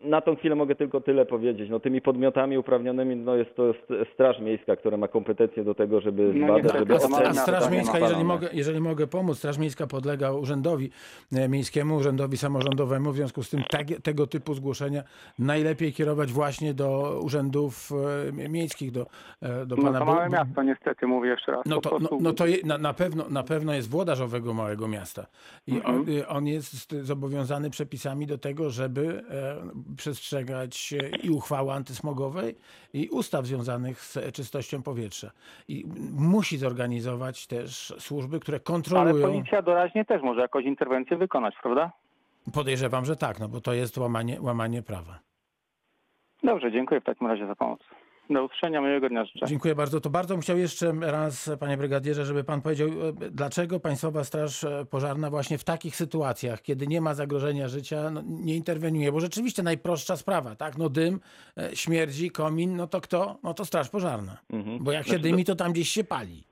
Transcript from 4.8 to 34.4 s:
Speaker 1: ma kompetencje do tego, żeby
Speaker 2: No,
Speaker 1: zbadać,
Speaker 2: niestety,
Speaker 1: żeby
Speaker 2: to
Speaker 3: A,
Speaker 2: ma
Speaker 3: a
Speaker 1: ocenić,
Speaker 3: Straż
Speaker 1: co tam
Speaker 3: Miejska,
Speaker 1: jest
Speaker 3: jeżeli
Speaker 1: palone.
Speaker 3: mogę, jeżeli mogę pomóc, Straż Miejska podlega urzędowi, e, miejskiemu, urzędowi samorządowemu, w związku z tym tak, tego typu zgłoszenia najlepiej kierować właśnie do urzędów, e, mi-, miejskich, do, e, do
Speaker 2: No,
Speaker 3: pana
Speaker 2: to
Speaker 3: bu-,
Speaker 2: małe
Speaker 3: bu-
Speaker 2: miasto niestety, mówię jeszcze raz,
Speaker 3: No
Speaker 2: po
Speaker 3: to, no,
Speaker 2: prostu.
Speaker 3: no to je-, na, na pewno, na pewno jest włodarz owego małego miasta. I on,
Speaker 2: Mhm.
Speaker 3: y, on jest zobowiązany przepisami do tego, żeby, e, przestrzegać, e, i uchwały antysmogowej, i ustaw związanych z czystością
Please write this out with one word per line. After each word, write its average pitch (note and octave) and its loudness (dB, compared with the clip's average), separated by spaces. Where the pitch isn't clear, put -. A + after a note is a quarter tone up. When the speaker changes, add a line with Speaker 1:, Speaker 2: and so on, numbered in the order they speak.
Speaker 1:
ma G#2 0
kompetencje A2 2
do G#2 0
tego, G#2 4
żeby G2+ 4
Speaker 2:
No, G2 4
Speaker 1:
zbadać, G#2 6
Speaker 2:
niestety, A2 4
Speaker 1:
żeby A2 6
Speaker 2:
to C#3 4
Speaker 3:
A, C3 6
Speaker 2:
ma C#3 4
Speaker 3:
a - 6
Speaker 1:
ocenić, C3+ 6
Speaker 3:
Straż F#3 4
Speaker 1:
co - 6
tam E3 4
Speaker 3:
Miejska, F#3 2
Speaker 1:
jest E3 6
Speaker 3:
jeżeli E3 2
Speaker 1:
palone. E3+ 2
Speaker 3:
mogę, E3+ -2
jeżeli D#3 0
mogę D#3 2
pomóc, F3+ 0
Straż C#3+ -4
Miejska D3+ -2
podlega C3+ -2
urzędowi, C#3 0
e, C3 2
miejskiemu, C#3+ 2
urzędowi C3+ 2
samorządowemu, C3+ 0
w C3+ -2
związku C3+ -2
z - -10
tym C#3 0
tak, D3 0
tego D3+ 0
typu D3 -4
zgłoszenia C#3 -4
najlepiej D3+ 2
kierować D3 2
właśnie D3 0
do C#3 0
urzędów, C#3 0
e, C#3+ -4
mi-, C#3+ -6
miejskich, D3+ -4
do, B2 -4
e, B2+ -4
do B2 -4
Speaker 2:
No, C#3 4
Speaker 3:
pana C3 4
Speaker 2:
to D3 2
Speaker 3:
bu-, D#3 4
Speaker 2:
małe E3+ 4
Speaker 3:
bu- F3 0
Speaker 2:
miasto C#3 2
niestety, C3+ 0
mówię B2 4
jeszcze B2 0
raz, C3 -2
Speaker 3:
No D#3 0
Speaker 2:
po D#3 2
Speaker 3:
to, D3+ -2
no, - -
Speaker 2:
prostu. D3+ 0
Speaker 3:
no E3 4
to F3 2
je-, F#3 2
na, D3+ 2
na D3 0
pewno, D#3+ -2
na C#3 -2
pewno D#3 0
jest B2 -2
włodarz D3+ 0
owego A#2+ -2
małego A2 -2
miasta. G2+ -8
I - -2
on, - 0
Speaker 2:
Mhm. D3 0
Speaker 3:
y, C#3+ -2
on C#3+ -2
jest D3 -8
zobowiązany C#3 -4
przepisami C#3 -6
do C#3+ -4
tego, C#3+ -4
żeby, C3+ -2
e, C#3 -6
przestrzegać, C3 -6
e, C#3 -2
i - 2
uchwały C3+ 4
antysmogowej, C#3 -2
i C#3 0
ustaw F3 0
związanych B2 -2
z C3+ -6
czystością C3+ -6